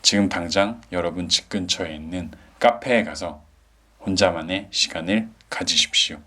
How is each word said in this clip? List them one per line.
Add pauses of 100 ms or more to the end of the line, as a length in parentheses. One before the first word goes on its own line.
지금
당장 (100)
여러분
집
근처에
있는 (280)
카페에
가서 (640)
혼자만의
시간을 (200)
가지십시오.